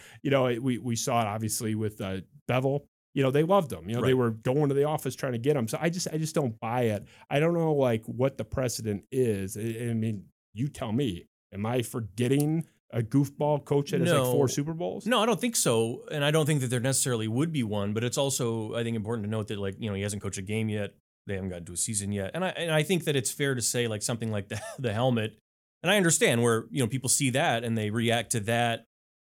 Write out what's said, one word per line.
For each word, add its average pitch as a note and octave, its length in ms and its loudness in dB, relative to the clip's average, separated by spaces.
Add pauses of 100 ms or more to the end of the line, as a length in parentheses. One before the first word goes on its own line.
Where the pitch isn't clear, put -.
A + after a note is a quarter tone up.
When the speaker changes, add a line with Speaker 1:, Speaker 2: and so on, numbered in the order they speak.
(220)
Speaker 1:
You C#3 80 0
know, C3+ 160 4
it, A#2+ 160 0
we, B2+ 160 0
we A#2+ 180 -2
saw A#2 240 0
it A2 60 2
obviously A2 480 -2
with, G#2+ 260 -4
uh, F#2+ 220 -4 (260)
Bevel. C3+ 380 0 (280)
You C3+ 80 2
know, C3 80 4
they C#3+ 120 4
loved E3+ 280 4
him. F2 200 -8
You A#2 60 -2
know, B2 40 0
they B2+ 140 4
Speaker 2:
Right. B2+ 40 4
Speaker 1:
were A#2+ 120 2
going C3 400 0
to C3+ 40 0
the C#3 100 4
office D3 300 -2
trying C3 180 -4
to A#2+ 60 -4
get C3+ 180 4
him. A2+ 120 2
So - 100 -4
I E3 120 2
just, F3 200 -4
I D#3+ 60 -4
just D#3+ 180 -2
don't B2 240 0
buy A#2+ 260 0
it. G#2 200 0 (240)
I C#3+ 100 2
don't E3 140 4
know, E3 220 2
like, A#2+ 320 4
what A#2+ 320 0
the A2+ 60 -6
precedent A2+ 680 -4
is. A2 460 0
I, A#2 320 -4
I - 20 -2
mean, A2 320 -2 (300)
you B2+ 140 -2
tell B2 220 -6
me. G#2+ 360 -2 (260)
Am G2+ 140 -4
I B2 160 0
forgetting C3+ 840 0 (300)
a A#2+ 80 0
goofball C#3+ 640 0
coach C#3+ 260 0
that - 100 0
has, E3+ 100 4
like, D3 120 4
four B2+ 220 4
Speaker 2:
No. - 20 4
Speaker 1:
Super C#3+ 260 -2
Bowls? F3+ 340 -6
Speaker 2:
No, A#3 140 4
I - 60 4
don't G#3 140 2
think A#3+ 160 -2
so. A2+ 540 2
And D3 140 -2
I D3 60 4
don't D#3 160 4
think D3+ 160 2
that B2+ 60 -2
there B2 120 0
necessarily A#2+ 480 0
would C3 240 0
be C#3+ 100 0
one, G#2 300 -2
but A2+ 120 -2
it's B2 140 -2
also, A#2 560 -2
I A#2 80 -2
think, A#2 140 -2
important A2 300 -4
to G#2 40 -4
note G#2+ 180 -4
that, G#2+ 100 -6
like, G2 200 -4
you A2 120 -6
know, G2+ 40 -4
he F#2+ 80 -2
hasn't G#2 200 -4
coached G2+ 160 -6
a G2 40 -8
game G#2+ 280 -2
yet. G#2 240 -4 (320)
They G2+ 80 -4
haven't F#2+ 160 -6
gotten F2 160 -10
to F2+ 60 -12
a F2 40 -8
season G2+ 360 -4
yet. G2 220 -4
And F3+ 100 -4
I, F#3 40 -2
and E3+ 240 -6
I D#3 100 4
think E3 220 0
that D3+ 100 -2
it's B2+ 160 0
fair C#3 240 -2
to A#2 80 -4
say, A#2+ 260 0
like, G#2+ 140 -4
something A#2 300 -4
like G2+ 160 -4
<laughs> - 0 -
the, G#2+ 120 -8 (180)
the A#2+ 140 -2
helmet. A2+ 460 0 (440)
And E3 80 2
I G#3 60 6
understand E3 460 4
where, A#2 280 4
you C#3+ 120 0
know, A2+ 60 2
people C3 200 -4
see C3+ 220 2
that B2+ 320 2
and A2+ 160 0
they G#2 120 0
react A2+ 420 0
to A#2 80 0
that A#2 440 0 (520)